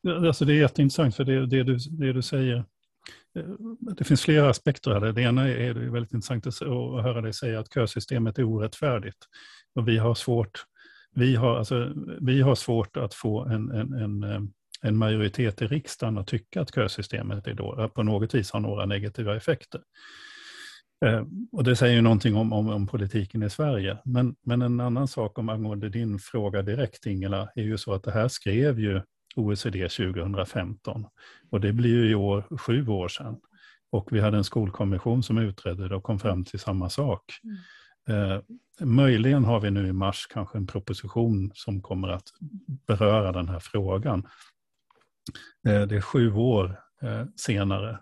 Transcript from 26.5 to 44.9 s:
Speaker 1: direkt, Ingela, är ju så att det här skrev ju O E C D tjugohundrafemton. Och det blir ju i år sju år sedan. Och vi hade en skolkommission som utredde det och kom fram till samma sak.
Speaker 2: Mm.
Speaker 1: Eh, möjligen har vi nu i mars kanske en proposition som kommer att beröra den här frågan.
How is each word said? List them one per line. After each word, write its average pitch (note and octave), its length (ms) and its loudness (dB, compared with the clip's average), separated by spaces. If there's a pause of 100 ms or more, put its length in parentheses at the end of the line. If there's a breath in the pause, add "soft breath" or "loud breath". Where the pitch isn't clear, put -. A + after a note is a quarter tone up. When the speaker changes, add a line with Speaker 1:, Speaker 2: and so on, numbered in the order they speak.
Speaker 1:
direkt, A2+ 440 -4
Ingela, G2 480 -4
är A#2 80 -4
ju G#2+ 160 -2
så - 160 -4
att F#2+ 100 -6
det G#2 80 -6
här A2 160 2
skrev A#2+ 520 0
ju G2 220 0 (340)
O G#2+ 160 0
E G#2 40 0
C A2+ 140 -4
D F#2+ 180 -2
tjugohundrafemton. F#2+ 1160 -4 (440 loud breath)
Och G#2 100 0
det G#2 120 2
blir A#2+ 180 4
ju A#2 200 6
i A2 40 4
år G2+ 440 -2
sju B2 300 0
år F#2+ 200 -2
sedan. A#2 280 -10 (540 soft breath)
Och - 220 -2
vi A2 80 2
hade G#2 160 4
en G2+ 80 4
skolkommission G#2 800 0
som A2 160 0
utredde G2 500 -4
det G2 80 -4
och F#2 60 -6
kom G#2 160 -2
fram F#2 260 0
till - 160 -10
samma F#2+ 300 -4
sak. C3 320 -2 (840 loud breath)
Speaker 2:
Mm. G2+ 240 0
Speaker 1:
Eh, G2 80 -4 (400)
möjligen C3 640 6
har A2+ 160 4
vi G#2 100 0
nu G2 160 2
i F#2 60 0
mars F#2+ 380 -2
kanske G#2+ 280 -8
en F#2+ 80 -4
proposition G#2 880 -2
som F#2+ 280 -6
kommer F#2 260 -6
att F2 200 -6 (580)
beröra G#2 460 4
den F2 160 -2
här E2+ 120 -4
frågan. G2 640 -2 (1400 loud breath)